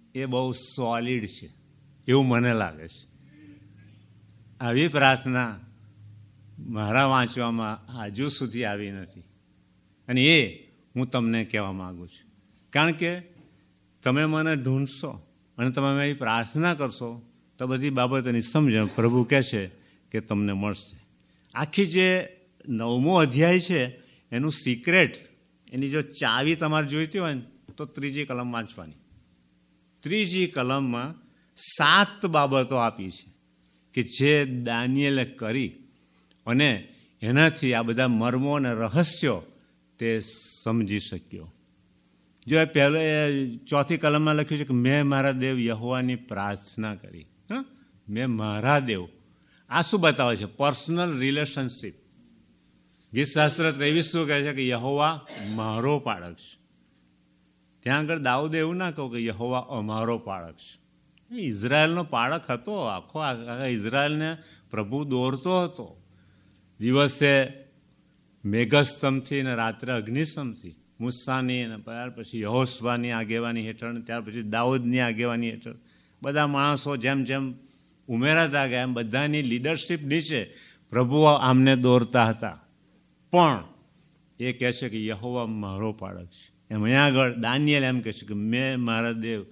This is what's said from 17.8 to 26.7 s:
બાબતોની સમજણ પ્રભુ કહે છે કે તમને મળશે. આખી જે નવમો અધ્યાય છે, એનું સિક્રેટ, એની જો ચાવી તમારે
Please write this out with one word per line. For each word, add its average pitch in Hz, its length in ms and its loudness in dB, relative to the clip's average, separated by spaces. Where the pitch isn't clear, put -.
બાબતોની 127 520 2
સમજણ 117 440 4
પ્રભુ 120 380 4
કહે 135 180 4
છે 98 300 -4
કે 110 80 -4
તમને 101 340 0
મળશે. 98 440 -6
આખી 151 300 0
જે 185 420 2
નવમો 123 460 2
અધ્યાય 160 440 4
છે, 151 400 -2
એનું 139 200 -2
સિક્રેટ, 147 640 2
એની 135 160 -4
જો 151 120 -2
ચાવી 135 540 0
તમારે 156 320 0